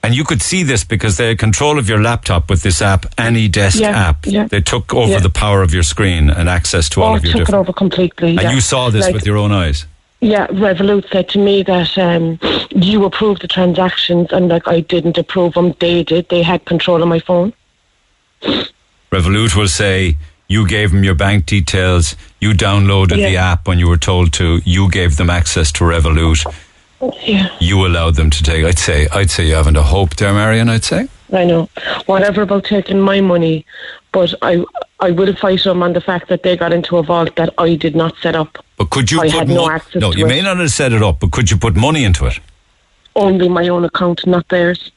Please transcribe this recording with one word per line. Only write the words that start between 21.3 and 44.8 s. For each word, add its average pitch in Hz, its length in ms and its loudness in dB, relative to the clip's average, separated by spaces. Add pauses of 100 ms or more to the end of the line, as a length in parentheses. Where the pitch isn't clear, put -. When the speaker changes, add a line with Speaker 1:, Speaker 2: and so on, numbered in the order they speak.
Speaker 1:
details, 92 720 0 (240)
you 104 120 -2
downloaded 98 680 2
Speaker 2:
Yeah. 101 120 2
Speaker 1:
the 92 60 0
app 90 320 -2
when 87 100 0
you 85 100 2
were 85 80 2
told 90 380 2
to, 85 300 0
you 92 240 2
gave 87 280 0
them 85 140 0
access 85 420 0
to - 120 -2
Revolut." 80 600 2 (800)
Speaker 2:
Yeah. 190 260 0 (100)
Speaker 1:
You 95 260 2
allowed 82 300 0
them 78 140 2
to 78 120 0
take, 78 220 0
I'd 85 140 2
say, 76 340 0
I'd 98 180 0
say 85 160 -2
you 78 80 2
haven't 78 220 2
a 76 60 4
hope 92 340 0
there, 101 160 0
Marion, 110 380 2
I'd 113 140 0
say. 220 240 -2 (240)
Speaker 2:
I 185 120 2
know. 170 240 2 (380)
Whatever 196 360 0
about 196 220 0
taking 196 360 -2
my 196 200 2
money, 170 460 0 (460)
but 185 280 0
I, 175 240 0 (360)
I 185 100 2
will 185 240 0
fight 190 300 0
them 180 180 0
on 175 100 0
the 170 80 -2
fact 180 280 -6
that 175 140 -2
they 180 140 0
got 170 160 -2
into 175 240 -2
a 165 60 2
vault 165 340 -2
that 165 220 -2
I 170 160 2
did 151 200 -4
not 165 280 0
set 165 120 -2
up. 156 300 -6 (140)
Speaker 1:
But 98 120 -2
could 131 220 0
you 170 80 0
Speaker 2:
I 165 60 0
Speaker 1:
put 156 60 2
Speaker 2:
had 160 160 0
no 170 180 2
Speaker 1:
mo-, 160 40 0
Speaker 2:
access 160 300 -6
Speaker 1:
no, 101 120 0
Speaker 2:
to 85 60 -2
Speaker 1:
you 101 60 2
Speaker 2:
it. - 40 2
Speaker 1:
may 139 120 0
not 190 160 -2
have 170 140 -2
set 135 220 0
it 110 100 2
up, 90 180 0
but 87 120 0
could 120 180 0
you 104 80 2
put 101 180 0
money 143 260 2
into 92 240 2
it? - 140 -4 (760)
Speaker 2:
Only 190 340 2
my 175 200 0
own 175 160 0
account, 175 420 -2
not 180 220 0
theirs. 175 480 -2